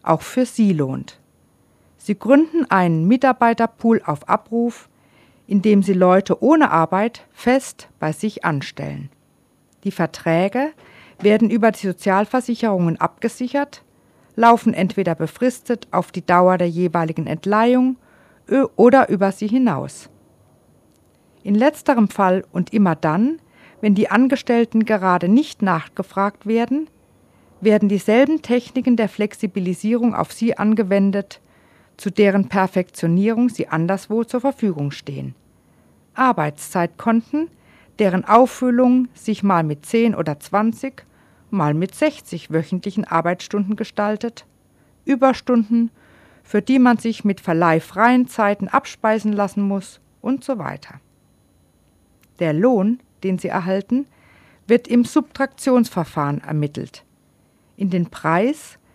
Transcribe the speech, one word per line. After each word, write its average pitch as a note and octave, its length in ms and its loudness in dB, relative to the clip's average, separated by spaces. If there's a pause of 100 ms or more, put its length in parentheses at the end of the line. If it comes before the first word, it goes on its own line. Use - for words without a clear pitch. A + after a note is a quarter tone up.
auch D#3+ 200 0
für B3+ 240 -2
sie G#3+ 260 2
lohnt. C3+ 480 -4 (800)
Sie G3+ 200 -6
gründen D4+ 520 2
einen E3+ 360 2
Mitarbeiterpool A#3 1000 0
auf - 240 -4
Abruf, A#3 580 -4 (580)
in G3 140 0
dem G3+ 220 4
sie F#3+ 100 0
Leute F#3 500 2
ohne D4+ 280 4
Arbeit F#3 640 -2
fest - 580 -4 (100)
bei D#3 120 -4
sich - 340 -6
anstellen. C#3+ 640 -8 (720)
Die G3 80 -4
Verträge F#3 800 -2 (500)
werden G#3+ 300 2
über A3+ 200 4
die - 160 -6
Sozialversicherungen G3 1120 -2
abgesichert, B3 840 -6 (520)
laufen A#3 360 4
entweder F3+ 420 -2
befristet A#3+ 760 -4
auf - 220 -2
die F3 120 -10
Dauer F3+ 320 4
der F3 140 0
jeweiligen E3 560 -2
Entleihung, A#3 680 0 (520)
ö-, C4 280 0
oder A#3+ 340 6
über G3 220 0
sie G#3 160 -6
hinaus. G3 600 -2 (1400)
In G3+ 100 0
letzterem A#3 540 2
Fall F#3+ 440 0
und - 220 -4
immer F#3 200 2
dann, G3+ 460 -2 (400)
wenn G#3 140 2
die G3 160 0
Angestellten A#3 720 0
gerade F#3 440 0
nicht B3 340 2
nachgefragt G3 840 -4
werden, A#3 440 -2 (720)
werden G#3 280 4
dieselben B3 540 2
Techniken A#3+ 540 -2
der A3 120 0
Flexibilisierung G#3 1080 -4
auf - 180 -4
sie - 260 -4
angewendet, G3+ 800 0 (560)
zu - 140 -8
deren G3+ 380 2
Perfektionierung F#3+ 1000 0
sie - 200 -8
anderswo F#3+ 560 -2
zur A#3+ 160 -6
Verfügung F#3 500 -4
stehen. C3+ 440 -12 (800)
Arbeitszeitkonten, A3+ 1300 -2 (500)
deren F#3 260 0
Auffüllung B3 920 4
sich - 280 -6
mal F#3+ 200 2
mit D3+ 240 -6
zehn A#3 280 0
oder D3+ 260 -4
zwanzig, A3 640 -4 (440)
mal D#3 220 -2
mit E3 220 -4
sechzig - 560 -6
wöchentlichen F3 560 -4
Arbeitsstunden F#3 720 -4
gestaltet, G#3+ 680 -8 (600)
Überstunden, A#3 840 0 (520)
für - 180 -4
die C4 200 2
man B3 180 4
sich - 260 -6
mit G3+ 160 -2
Verleih E3 400 0
freien B3 460 2
Zeiten G3+ 420 -2
abspeisen A3 640 -2
lassen G3+ 300 -2
muss G3 380 -6 (200)
und - 240 -4
so C4 140 -6
weiter. - 420 -12 (1400)
Der D#3+ 140 -2
Lohn, A3 480 0 (240)
den F#3 160 -2
sie F#3 80 -6
erhalten, G3 580 -4 (640)
wird A#3+ 180 2
im A#3+ 180 2
Subtraktionsverfahren A#3 1400 -2
ermittelt. - 600 -6 (720)
In G3 140 -4
den F3 200 -2
Preis, G#3 680 -2 (160)